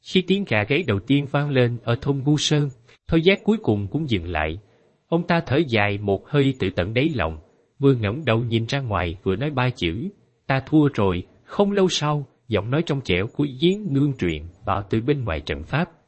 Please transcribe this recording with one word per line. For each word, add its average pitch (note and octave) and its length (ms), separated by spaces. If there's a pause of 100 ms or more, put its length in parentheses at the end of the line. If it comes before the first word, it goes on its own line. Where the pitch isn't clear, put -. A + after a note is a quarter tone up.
Khi - 200
tiếng F#3+ 260
gà G#2+ 160
gáy D3 220
đầu G2 140
tiên C#3 300
vang D3 200
lên A#2+ 320
ở A#2 180
thôn C#3 240
Ngu D3 120
Sơn, D3 320 (400)
Thôi E3 140
Giác G3 220
cuối G#3+ 180
cùng G2+ 280
cũng D3 200
dừng F2 200
lại. D#2+ 280 (500)
Ông E3 180
ta E3+ 200
thở C#3 220
dài G#2 300
một G2 300
hơi C3+ 300
từ F#2+ 120
tận F#2 240
đáy C#3 200
lòng, D#2+ 240 (400)
vừa C#3 160
ngẩng A#2 300
đầu A2+ 200
nhìn A2+ 220
ra C#3 140
ngoài F2+ 420
vừa F#2+ 140
nói C#3 140
ba B2+ 200
chữ, G#2+ 380 (380)
"Ta C3+ 200
thua D3+ 280
rồi." F#2 280 (220)
Không G3+ 280
lâu F#3+ 160
sau, D3 380 (220)
giọng G#2+ 220
nói D3+ 160
trong C#3 140
trẻo F#2 260 (100)
của D3+ 100 (140)
Yến F#3 180 (120)
Nương C#3 280
truyền D#2+ 240 (220)
vào G2 260
từ A2+ 100
bên C3+ 240
ngoài D#2+ 160
trận D2 220
pháp D#3 280 (180)